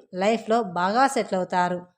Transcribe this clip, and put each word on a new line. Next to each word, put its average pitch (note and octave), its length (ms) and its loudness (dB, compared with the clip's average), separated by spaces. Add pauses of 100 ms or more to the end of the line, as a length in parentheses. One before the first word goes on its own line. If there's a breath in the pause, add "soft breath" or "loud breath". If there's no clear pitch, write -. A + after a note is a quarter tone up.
(140)
లైఫ్లో A3 440 0 (180)
బాగా G3+ 320 2
సెటిల్ G#3 320 -2
అవుతారు. F3+ 400 0 (160)